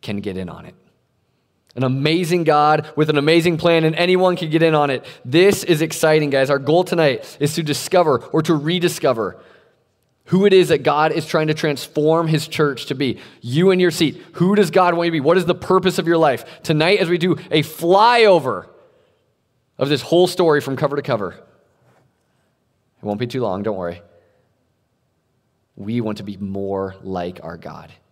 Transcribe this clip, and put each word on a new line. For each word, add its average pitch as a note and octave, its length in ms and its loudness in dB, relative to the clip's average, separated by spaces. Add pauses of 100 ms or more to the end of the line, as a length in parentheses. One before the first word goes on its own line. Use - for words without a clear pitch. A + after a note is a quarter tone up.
can G#2 180 -10
get G2 160 -8
in F#2 140 -10
on E2 160 -18
it. - 80 -20 (1000)
An B2 80 -2
amazing D#3+ 580 -2
God D3+ 540 2
with D#3 140 0
an D3 60 2
amazing D#3+ 400 2
plan, E3 280 2
and D#3+ 100 0
anyone F3+ 420 2
can E3 140 -6
get D#3+ 100 2
in D#3+ 140 2
on D3 160 0
it. C3 140 -6 (200)
This F3 380 2
is D#3 200 0
exciting, D#3 460 0
guys. C3+ 220 0
Our C#3 80 0
goal D3+ 240 2
tonight D#3+ 560 -2
is D3 160 -2
to E3 80 -4
discover D3+ 560 0 (140)
or D#3 100 0
to D#3+ 120 2
rediscover D3+ 840 -2 (920)
who F#3+ 200 2
it G3 60 4
is F3+ 160 6
that D3 140 0
God D3+ 300 2
is D#3 140 -4
trying D#3 200 -2
to D#3 80 0
transform D#3 720 0
his D#3 220 -2
church C#3+ 380 -2
to D3 80 -6
be. C3 240 -4 (220)
You D#3 300 0
in F#3 80 2
your F3+ 140 2
seat, - 280 -2 (120)
who F#3 240 2
does F#3+ 140 2
God F3+ 240 2
want E3+ 120 0
you E3+ 40 0
to E3 40 -4
be? D#3 60 0
What D#3+ 160 4
is F#3 80 0
the E3+ 100 0
purpose F#3 440 0
of E3 80 -2
your E3 120 2
life? C#3+ 260 2 (180)
Tonight, E3 360 2
as F3+ 100 0
we F3 100 0
do F3+ 140 0 (180)
a D#3 120 2
flyover F3+ 1040 4 (1120)
of C#3 100 -2
this C#3+ 140 -2
whole F3 240 2
story E3 340 2
from C3+ 160 -6
cover C#3+ 200 -2
to C#3+ 60 -6
cover, G#2+ 280 -4
it - 1700 -20
won't G#2 140 -6
be B2 80 -6
too B2 160 -6
long, G2+ 200 -4
don't G#2 140 -4
worry. F2 260 -10 (1700)
We A2 240 -6
want G#2+ 180 -6
to G2+ 60 -14
be G2+ 120 -12
more G2 680 -6
like F2+ 400 -8
our E2 140 -14
God. D#2 340 -18 (220)